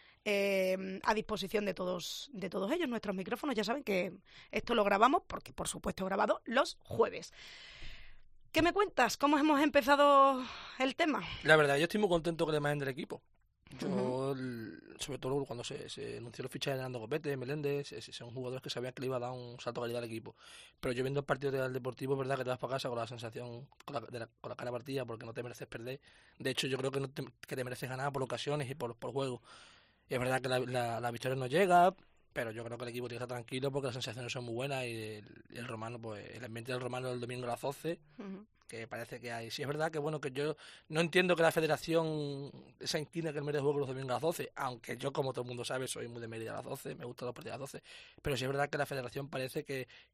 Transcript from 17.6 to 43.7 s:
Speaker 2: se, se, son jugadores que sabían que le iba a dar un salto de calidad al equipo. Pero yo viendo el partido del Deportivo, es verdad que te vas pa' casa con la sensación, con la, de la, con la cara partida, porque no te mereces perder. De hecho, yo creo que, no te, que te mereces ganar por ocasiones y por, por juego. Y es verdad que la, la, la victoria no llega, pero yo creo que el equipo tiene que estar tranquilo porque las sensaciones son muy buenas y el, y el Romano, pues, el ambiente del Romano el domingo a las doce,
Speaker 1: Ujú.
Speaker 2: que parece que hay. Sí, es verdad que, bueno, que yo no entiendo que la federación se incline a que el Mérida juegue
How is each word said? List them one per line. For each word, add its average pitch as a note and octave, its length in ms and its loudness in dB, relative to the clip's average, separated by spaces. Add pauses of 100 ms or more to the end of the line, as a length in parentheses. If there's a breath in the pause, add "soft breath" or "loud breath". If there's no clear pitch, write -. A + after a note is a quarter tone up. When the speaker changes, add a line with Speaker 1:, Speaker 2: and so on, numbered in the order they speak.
Speaker 2:
se, - 120 -10
se, C3 120 -14
son A#2+ 200 -12
jugadores B2+ 300 -6
que C3+ 80 -8
sabían B2+ 240 -4
que - 80 -12
le B2+ 40 -2
iba C3 100 0
a B2 40 0
dar A#2+ 120 -4
un B2 280 -10
salto B2+ 200 -4
de A#3 60 -2
calidad A#2+ 180 -2
al A#2 40 -8
equipo. A2+ 280 -8 (440 loud breath)
Pero C3 120 -2
yo B2 100 0
viendo C#3 180 0
el C3+ 60 -8
partido C3+ 260 2
del C3 200 0
Deportivo, C3 420 -2
es C3+ 60 0
verdad C3+ 180 0
que B2+ 60 -2
te B2 60 -2
vas B2+ 100 0
pa' B2+ 80 -2
casa C3 200 -2
con A#2+ 80 -2
la A#2 120 -2
sensación, A#2+ 600 -10 (160)
con C#3+ 100 -8
la, C#3+ 60 -2
de B2 200 -10
la, A#2 80 -6 (120)
con B2 100 -10
la A2+ 60 -8
cara B2+ 140 -6
partida, B2 340 -4
porque A#2 220 -8
no A2+ 80 -10
te B2 80 -6
mereces A#2+ 240 -10
perder. B2 340 -8 (380 soft breath)
De C3 120 -2
hecho, C3 180 0
yo C3 100 0
creo C3 140 0
que, C#3 80 0
no C3+ 100 -4
te, C#3 140 -8 (220)
que C#3+ 100 -6
te C3 80 -2
mereces B2 260 -6
ganar C3 220 -2
por C3+ 100 0
ocasiones C3 480 -2
y C3+ 60 -6
por, A#2+ 180 -4
por B2 180 -8
juego. C3 300 -2 (680 loud breath)
Y C#3 60 -2
es B2+ 60 2
verdad B2+ 200 2
que B2+ 80 -4
la, B2+ 120 4
la, A#2+ 400 0
la A#2+ 100 -2
victoria B2+ 260 -2
no C3 120 -2
llega, F3 440 8 (400)
pero A#2 200 -4
yo A2+ 120 -8
creo A2+ 140 -8
que B2+ 60 -8
el A#2+ 60 -6
equipo B2 180 -6
tiene A#2 100 -8
que B2 60 -6
estar B2 120 -8
tranquilo C3 360 -4
porque C3+ 140 -2
las A#2+ 80 -2
sensaciones A#2+ 380 -6
son B2 120 -4
muy A#2 100 -6
buenas C3 300 -2
y A#2+ 60 -4 (260)
el, - 340 -18
y - 80 -10
el A#2 80 -8
Romano, A2+ 340 -6
pues, A2 240 -8 (120)
el A2+ 80 -10
ambiente A#2 260 -8
del B2 100 0
Romano B2+ 300 -4
el B2 80 -4
domingo B2 280 -6
a - 20 -2
las A#2+ 140 -2
doce, D#3 360 -4 (200)
Speaker 1:
Ujú. G3+ 280 -10 (220)
Speaker 2:
que A2+ 180 -10
parece A#2 340 -8
que A#2+ 120 -8
hay. A#2 180 -6
Sí, - 120 -6
es B2+ 60 -2
verdad D#3 220 0
que, D#3 80 -4
bueno, D3+ 220 -2
que C#3 120 -6
yo C#3+ 220 -2 (340 loud breath)
no D#3+ 120 0
entiendo F3 340 6
que D#3+ 80 4
la D#3+ 80 8
federación D#3 1040 2 (260)
se D3+ 220 -2
incline D#3+ 300 -2
a - 20 -6
que C#3+ 60 -4
el C#3+ 60 -4
Mérida D3 180 0
juegue C#3+ 180 4